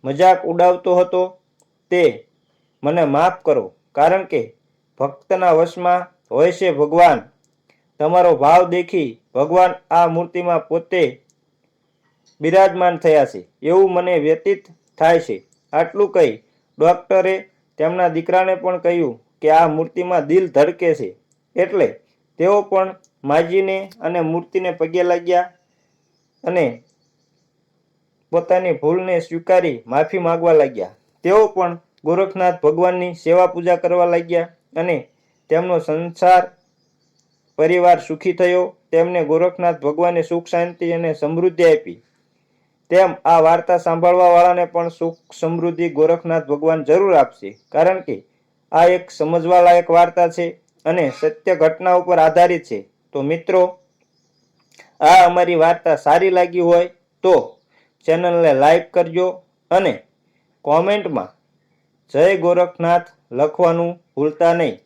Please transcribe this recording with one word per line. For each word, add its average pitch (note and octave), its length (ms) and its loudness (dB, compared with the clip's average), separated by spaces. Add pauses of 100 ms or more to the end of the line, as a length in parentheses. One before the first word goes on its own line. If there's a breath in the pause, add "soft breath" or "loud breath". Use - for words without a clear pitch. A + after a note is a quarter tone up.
મજાક F3+ 420 2
ઉડાવતો F3+ 500 0
હતો, F3+ 420 -2 (520)
તે D#3+ 380 0 (560)
મને D#3+ 220 0
માફ D#3 360 -2
કરો, B2 320 -2 (180)
કારણ F3+ 320 0
કે B2+ 320 -8 (440)
ભક્તના F3 520 -2
વશમાં F3 560 0 (280)
હોય D#3+ 160 2
છે F3 200 -2
ભગવાન. D3+ 500 2 (760)
તમારો E3+ 360 2
ભાવ E3 340 4
દેખી E3+ 520 -4 (140)
ભગવાન E3+ 400 0 (160)
આ E3+ 160 2
મૂર્તિમાં E3+ 600 -4
પોતે E3 540 -4 (1200)
બિરાજમાન F3 560 2
થયા D3+ 280 2
છે, - 220 -16 (140)
એવું F#3+ 300 2
મને F3+ 280 -2
વ્યતીત D#3+ 440 -2 (340)
થાય E3 220 2
છે." G#2+ 280 -10 (260)
આટલું E3+ 380 -2
કહી C#3 320 0 (360)
ડૉક્ટરે F#3 680 0 (280)
તેમના F3 300 -2
દીકરાને F3+ 480 -2
પણ F#3 220 -6
કહ્યું E3+ 460 -4 (180)
કે D3+ 80 0
આ D#3+ 180 4
મૂર્તિમાં E3 600 -4
દિલ F3+ 200 0
ધડકે D#3 480 0
છે. G2 200 -12 (400)
એટલે - 440 -2 (380)
તેઓ G3 240 0
પણ F#3+ 340 -4 (280)
માજીને F#3+ 680 -2 (100)
અને E3+ 200 -4
મૂર્તિને E3+ 500 -6
પગે E3+ 320 -4
લાગ્યા F3 500 -2 (920)
અને D3 400 -4 (1500)
પોતાની F3+ 400 -2
ભૂલને E3+ 480 -2
સ્વીકારી E3+ 680 -2
માફી D#3 300 -4
માંગવા E3+ 360 0
લાગ્યા. B2 420 0 (280)
તેઓ G#3 240 4
પણ F3+ 320 -4 (260)
ગોરખનાથ F3+ 560 -2
ભગવાનની F3+ 520 -2
સેવા F3 340 0
પૂજા F3 280 -2
કરવા F3 300 0
લાગ્યા E3+ 500 -4 (200)
અને E3 320 -6 (420)
તેમનો F3 300 -2
સંસાર F3 720 0 (1040)
પરિવાર F3 420 2
સુખી E3 340 -8
થયો. F3+ 420 -2 (160)
તેમને E3+ 340 -2
ગોરખનાથ F3 560 -2
ભગવાને E3 400 -2
સુખ, E3+ 260 -8
શાંતિ E3+ 440 -6
અને E3 220 -4
સમૃદ્ધિ E3+ 500 -4
આપી. D#3 380 0 (880)
તેમ F3 260 2 (100)
આ E3 140 4
વાર્તા E3+ 380 2
સાંભળવાવાળાને F3 880 2
પણ E3+ 240 -6
સુખ, E3 280 -8 (220)
સમૃદ્ધિ E3+ 500 -4
ગોરખનાથ D#3+ 560 -2
ભગવાન D3+ 380 -2
જરૂર F3+ 320 2
આપશે, A#2 440 -2 (120)
કારણ F3+ 280 0
કે G2 260 -12 (460)
આ E3 140 2
એક F3+ 260 0
સમજવા E3+ 500 0
લાયક F3 280 4
વાર્તા E3+ 380 2
છે E3+ 340 -8 (240)
અને D#3+ 340 -2
સત્ય D#3 360 -2
ઘટના D#3+ 380 0
ઉપર F3 260 0
આધારિત F3 440 2
છે. G2+ 260 -12 (240)
તો C#3+ 80 -6
મિત્રો, F3+ 580 -2 (1200 soft breath)
આ F3+ 260 8
અમારી F3 300 0
વાર્તા E3 400 2
સારી F3 340 2
લાગી F3+ 300 0
હોય F3 300 2 (340)
તો - 360 2 (460)
ચેનલને E3+ 480 0
લાઈક D#3 380 2
કરજો F3+ 520 -2 (280)
અને E3+ 320 -2 (580)
કોમેન્ટમાં E3+ 680 -2 (840)
"જય F3+ 240 2
ગોરખનાથ" F3 680 0 (260)
લખવાનું E3+ 720 -2 (120)
ભૂલતા D#3 380 0
નહીં. D#3 320 -4